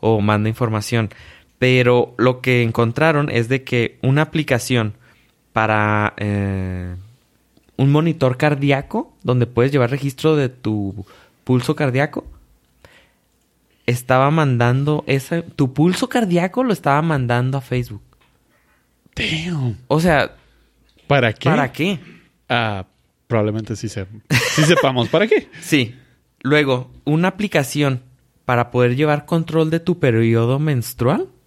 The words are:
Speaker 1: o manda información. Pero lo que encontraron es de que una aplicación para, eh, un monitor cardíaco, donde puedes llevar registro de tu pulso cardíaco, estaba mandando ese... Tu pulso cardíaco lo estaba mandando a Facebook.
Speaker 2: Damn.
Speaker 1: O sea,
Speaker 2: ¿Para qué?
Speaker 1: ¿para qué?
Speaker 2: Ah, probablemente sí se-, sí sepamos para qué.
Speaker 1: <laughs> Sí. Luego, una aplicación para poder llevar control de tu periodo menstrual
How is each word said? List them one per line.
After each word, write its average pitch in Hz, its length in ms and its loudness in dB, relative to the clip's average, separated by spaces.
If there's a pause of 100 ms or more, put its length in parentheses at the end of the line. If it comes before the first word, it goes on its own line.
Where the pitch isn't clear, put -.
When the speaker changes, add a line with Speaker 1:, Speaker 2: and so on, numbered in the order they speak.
Speaker 1:
o 110 200 2
manda 107 300 0
información. 110 580 -2 (500)
Pero 123 600 2
lo 127 240 2
que 123 200 2
encontraron 139 680 0
es 113 180 -2
de 131 160 -2
que - 380 -4
una 135 200 2
aplicación 127 720 -2 (600)
para, 107 640 0
eh, 95 760 -4 (840)
un 139 120 4
monitor 151 460 2
cardíaco, 143 840 -2
donde 123 240 0
puedes 123 260 0
llevar 135 180 2
registro 139 460 -2
de 135 140 0
tu 104 560 -6 (380)
pulso 127 300 0
cardíaco, 139 520 -2 (1600)
estaba 131 440 2
mandando 139 760 0
ese... 139 360 -2
Tu 135 300 -2
pulso 175 380 0
cardíaco 185 540 0
lo 240 100 0
estaba 147 260 0
mandando 131 560 0
a 135 60 -6
Facebook. 120 400 -6 (1120)
Speaker 2:
Damn. 156 640 -4 (100)
Speaker 1:
O 151 120 2
sea, 156 340 2 (720)
Speaker 2:
¿Para 123 260 2
qué? - 160 -2
Speaker 1:
¿para 147 240 2
qué? 170 260 -2 (520)
Speaker 2:
Ah, 110 340 -2 (420)
probablemente 107 500 -2
sí 110 120 -8
se-, 98 180 -10 (480)
sí 156 100 4
sepamos 139 440 2
para 180 180 2
qué. 370 280 0
Speaker 1:
<laughs> - 80 -20
Sí. 127 320 0 (480)
Luego, 135 480 0 (140)
una 160 240 2
aplicación 147 720 -2 (420)
para 120 260 0
poder 123 240 2
llevar 147 300 0
control 160 460 0
de 165 100 0
tu 170 180 -2
periodo 117 600 2
menstrual 147 680 -2 (180)